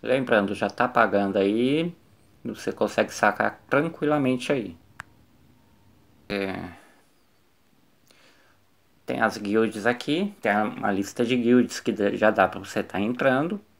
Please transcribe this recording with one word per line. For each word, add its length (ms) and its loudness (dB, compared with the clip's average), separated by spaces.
Lembrando, 520 2
já 160 -2
tá 180 0
pagando 500 2
aí, 580 0
você 260 -8
consegue 400 0
sacar 560 0
tranquilamente 840 0
aí. 260 -4
É... 420 -4
Tem 160 -4
as 160 0
guilds 480 0
aqui, 560 -2
tem 100 0
a, 120 2
uma 280 -4
lista 340 -2
de 100 0
guilds 440 4
que 120 -4
dá, 200 0
já 200 4
dá 160 4
pra 120 -6
você 220 -8
tá 180 -6
entrando 600 0